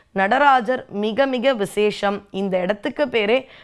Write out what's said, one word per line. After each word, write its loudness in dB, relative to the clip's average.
நடராஜர் 2
மிக, -2
மிக 0
விசேஷம். -2
இந்த -2
இடத்துக்கு -2
பேரே 0